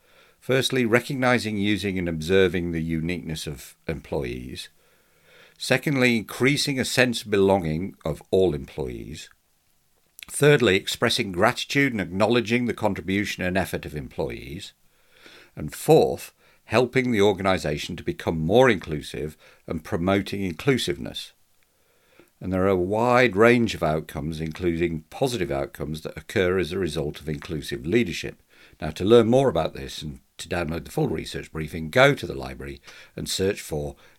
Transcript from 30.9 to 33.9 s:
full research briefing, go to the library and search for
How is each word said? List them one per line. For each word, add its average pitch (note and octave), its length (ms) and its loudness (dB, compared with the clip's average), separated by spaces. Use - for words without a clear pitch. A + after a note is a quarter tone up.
full D#3 160 -2
research - 460 -6
briefing, D#2 380 -8
go C3+ 220 6
to F2+ 140 -6
the D#2 80 -6
library C2+ 460 -12
and D2+ 140 -8
search F#2+ 320 0
for D2 340 -6